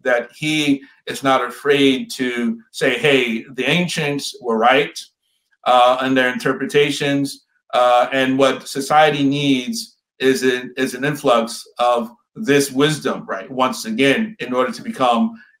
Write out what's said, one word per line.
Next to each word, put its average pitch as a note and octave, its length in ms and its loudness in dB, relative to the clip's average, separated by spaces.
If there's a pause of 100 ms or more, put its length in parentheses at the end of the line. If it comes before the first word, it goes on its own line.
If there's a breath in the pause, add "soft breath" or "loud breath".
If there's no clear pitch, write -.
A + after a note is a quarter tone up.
that B2 300 -2
he D3 500 0 (240 loud breath)
is B2+ 160 -8
not C3 200 2
afraid C3 680 0
to A#2+ 500 -4 (100)
say, C3 260 -2
"Hey, B2 460 0 (100)
the B2 140 -4
ancients D#3 720 -4
were A2+ 160 -2
right, C3 400 2 (680)
uh, B2 400 4
in C3 80 0
their B2+ 180 2
interpretations, C#3 1120 -2 (280)
uh, B2 400 4
and C3 240 0
what C3 320 0
society D3 540 2
needs C3+ 760 -2 (220)
is B2+ 240 2
an, B2+ 340 0
is C3 160 -2
an B2 100 -6
influx C3 640 0 (120)
of A#2+ 320 0 (240)
this C#3 360 0
wisdom," C#3 540 -2
right? G#2 260 -10
Once B2+ 320 -2
again, A2+ 560 0
in B2 140 -8
order B2+ 180 0
to - 100 -14
become A2+ 520 0 (260 loud breath)